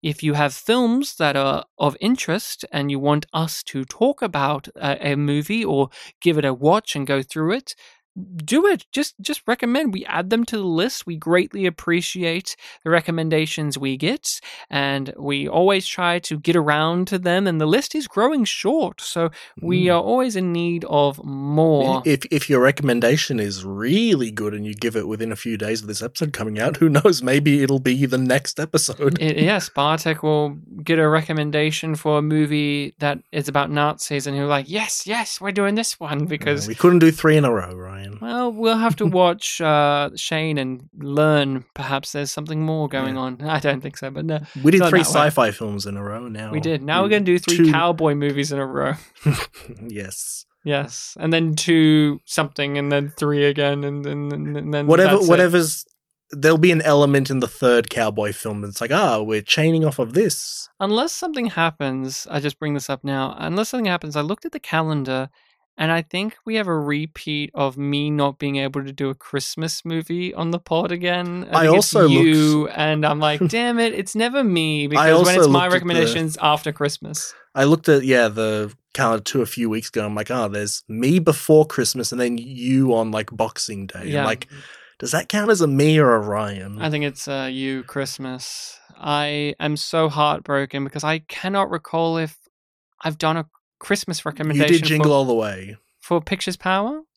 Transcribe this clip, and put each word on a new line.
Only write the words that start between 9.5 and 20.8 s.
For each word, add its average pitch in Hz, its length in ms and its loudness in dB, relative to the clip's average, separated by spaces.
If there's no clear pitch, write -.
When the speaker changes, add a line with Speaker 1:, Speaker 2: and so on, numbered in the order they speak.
Speaker 1:
We 190 120 -6
add 180 240 -4
them 226 160 0
to 226 100 -8
the 208 80 -4
list. 180 420 -2
We 170 120 -8
greatly 180 480 0
appreciate 175 880 -4
the 160 40 -2
recommendations 160 880 0
we 135 200 -4
get, 180 420 -4
and 139 500 -4
we 143 300 -4
always 190 360 2
try 175 340 -2
to 156 200 -8
get 170 160 0
around 160 540 2
to 190 100 -2
them. 180 260 0
And 165 140 0
the 156 60 2
list 208 280 0
is 302 140 -6
growing 247 380 2
short, - 560 -2
so 165 300 -4
we 180 260 2
Speaker 2:
Mm. 175 80 4
Speaker 1:
are 170 60 2
always 233 360 0
in 185 160 -2
need 170 320 -2